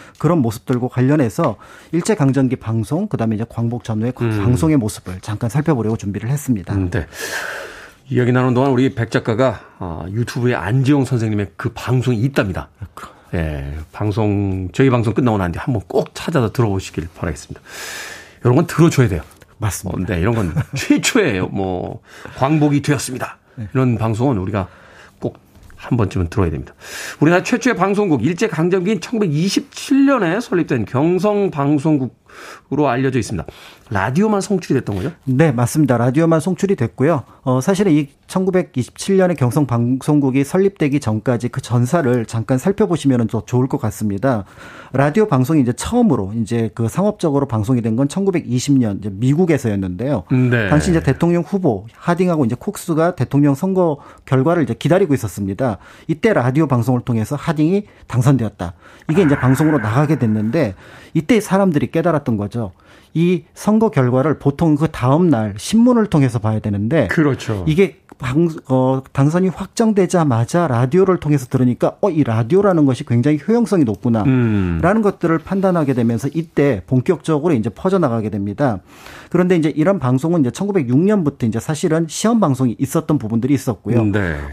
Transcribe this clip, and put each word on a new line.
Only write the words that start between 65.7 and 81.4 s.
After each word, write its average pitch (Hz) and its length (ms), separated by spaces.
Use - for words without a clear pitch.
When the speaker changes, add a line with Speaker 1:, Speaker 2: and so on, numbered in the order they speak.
Speaker 1:
통해서 135 320
봐야 110 200
되는데, 107 500
Speaker 2:
그렇죠. 117 580
Speaker 1:
이게 160 320
방-, 143 300
어, 131 320
당선이 160 360
확정되자마자 175 1200
라디오를 151 540
통해서 147 260
들으니까, 127 540
"어, 208 100
이 151 140
라디오라는 151 600
것이 135 220
굉장히 127 400
효용성이 214 380
높구나." 113 400
Speaker 2:
음. 107 580
Speaker 1:
라는 214 200
것들을 170 360
판단하게 175 560
되면서 117 400
이때 143 540
본격적으로 151 640
이제 110 160
퍼져나가게 131 580
됩니다. 101 520
그런데 180 260
이제 160 120
이런 165 320
방송은 135 400
이제 123 100
천구백육 156 480
년부터 170 480